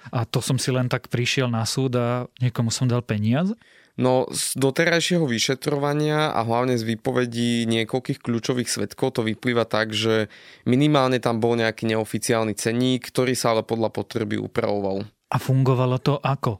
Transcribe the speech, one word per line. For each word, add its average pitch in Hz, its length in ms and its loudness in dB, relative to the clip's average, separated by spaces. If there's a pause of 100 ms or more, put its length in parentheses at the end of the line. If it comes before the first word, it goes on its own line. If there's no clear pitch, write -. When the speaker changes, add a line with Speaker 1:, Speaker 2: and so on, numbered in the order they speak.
Speaker 1:
A 117 160 -2
to - 160 -2
som 131 160 0
si 131 160 -2
len 127 160 0
tak - 240 -4
prišiel 120 320 0
na 117 240 -2
súd 131 240 -2
a 123 320 -2 (160)
niekomu 120 320 0
som 127 160 0
dal 117 160 0
peniaze? 117 480 0 (400)
Speaker 2:
No, 127 400 2
z - 240 -4
doterajšieho 165 720 2
vyšetrovania 147 1040 0
a 104 80 0
hlavne 120 400 2
z - 0 -
výpovedí 117 880 0
niekoľkých 113 560 -2
kľúčových 120 400 -2
svedkov 117 480 -4
to - 80 0
vyplýva 113 480 0
tak, 110 240 -2
že 110 400 0 (320)
minimálne 131 560 4
tam 117 160 0
bol 117 160 2
nejaký 113 400 0
neoficiálny 110 640 0
cenník, 123 560 0
ktorý 127 240 0
sa 117 160 2
ale 110 80 2
podľa 110 320 -2
potreby 107 480 -4
upravoval. 104 640 -2 (240)
Speaker 1:
A 135 80 0
fungovalo 127 640 2
to 143 160 0
ako? 131 420 -2